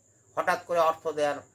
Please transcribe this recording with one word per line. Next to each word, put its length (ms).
হঠাৎ 300
করে 140
অর্থ 280
দেওয়ার 280